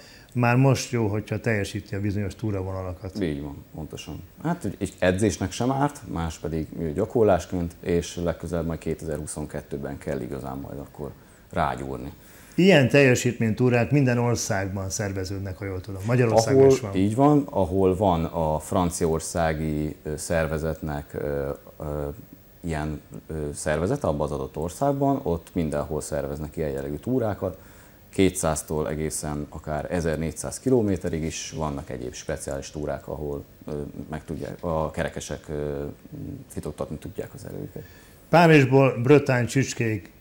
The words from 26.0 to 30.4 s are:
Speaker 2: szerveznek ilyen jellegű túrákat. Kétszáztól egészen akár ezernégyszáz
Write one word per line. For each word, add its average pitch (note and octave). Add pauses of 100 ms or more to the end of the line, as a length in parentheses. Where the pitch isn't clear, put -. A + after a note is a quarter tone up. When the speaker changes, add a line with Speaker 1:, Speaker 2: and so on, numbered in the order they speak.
Speaker 2:
szerveznek D2
ilyen D#2
jellegű C#2
túrákat. G#2+ (500)
Kétszáztól D#2+
egészen D2+
akár D2+
ezernégyszáz D#2